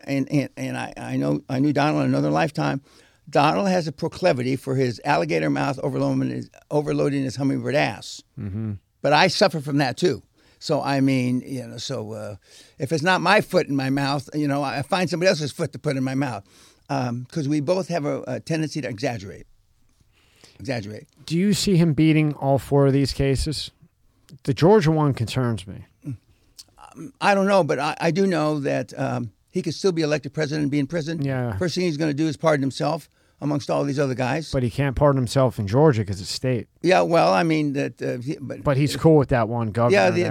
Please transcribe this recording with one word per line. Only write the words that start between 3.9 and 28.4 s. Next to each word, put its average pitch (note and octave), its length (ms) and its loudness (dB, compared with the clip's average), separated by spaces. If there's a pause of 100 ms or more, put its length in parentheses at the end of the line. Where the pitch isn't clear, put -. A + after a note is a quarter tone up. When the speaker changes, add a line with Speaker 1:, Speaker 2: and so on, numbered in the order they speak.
Speaker 1:
proclivity C#3 600 -2
for C3 220 -4
his B2+ 280 0
alligator D#3 460 0
mouth C#3 320 -2
overloading C3+ 480 -2
his, B2 180 -10 (220)
overloading D3 540 0
his C3 120 -6
hummingbird C3 380 -2
ass. C3+ 480 -2 (160)
Speaker 2:
Mm-hmm. G#2+ 360 -6 (260)
Speaker 1:
But C#3+ 120 2
I D#3 140 6
suffer F3 340 2
from C#3+ 180 -2
that C3 180 0
too. C#3 260 0 (380)
So, C#3+ 200 -2
I C#3 200 0
mean, B2+ 440 0
you B2 220 -10
know, A#2 120 -14
so, A2 340 -10
uh, G#2+ 240 -12 (420)
if D3 140 -4
it's D#3 100 0
not F#3 180 2
my G3 200 4
foot F3 260 0
in C#3+ 80 -4
my C3+ 160 -2
mouth, C#3 420 -2
you D3+ 140 -2
know, C#3+ 160 -2
I C3+ 200 -4
find F3+ 280 -2
somebody F3 180 2
else's D3+ 220 0
foot D#3+ 220 -6
to - 80 -14
put C#3+ 160 -2
in C3 80 -2
my C3 100 -4
mouth. C3 300 -4 (440)
Um, B2 440 -4
'cause C#3+ 160 -4
we D3+ 120 0
both F3+ 280 -2
have E3+ 160 -2
a, C#3 240 -4
a B2+ 120 -6
tendency D#3 400 -4
to A2+ 80 -6
exaggerate. G#2+ 580 -8 (1120)
Exaggerate. G#2+ 480 -8 (180)
Speaker 2:
Do D#3 100 -2
you F#3+ 180 4
see G3 220 2
him E3 180 4
beating D3+ 400 4
all C#3 240 0
four C#3 280 2
of C3+ 60 4
these C#3 200 2
cases? C#3 580 -2 (720)
The C#3 100 0
Georgia E3+ 380 6
one D3+ 220 2
concerns A#2 520 -4
me. G2 200 -16 (200)
Speaker 1:
Um, - 1120 -18
I G3+ 140 4
don't G3 140 4
know, G3 160 6
but C#3+ 160 0
I, D3+ 200 -2
I E3+ 120 2
do G3 140 4
know D3+ 340 0